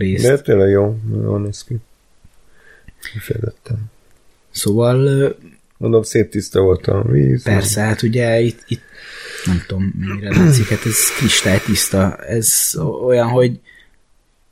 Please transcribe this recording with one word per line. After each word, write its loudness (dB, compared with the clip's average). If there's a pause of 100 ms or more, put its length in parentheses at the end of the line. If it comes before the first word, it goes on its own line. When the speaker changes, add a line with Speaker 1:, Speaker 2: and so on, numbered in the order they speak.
Speaker 1:
részt. 0
Speaker 2:
De 4
tényleg 4
jó, 2 (240)
jól -2
néz -8
ki. -8 (1400)
Kifejezetten. -8 (720)
Speaker 1:
Szóval, 0
ö, 2 (480)
Speaker 2:
Mondom, 2
szép 0
tiszta -2
volt 2
a 0
víz. 2
Speaker 1:
Persze, 0
hát -2
ugye 0
itt, -2
itt -6 (640)
nem 0
tudom, -4
mennyire -8
látszik, 4
hát -2
ez 0
kristálytiszta. 0
Ez -2
o-, -4
olyan, 4
hogy 0 (920)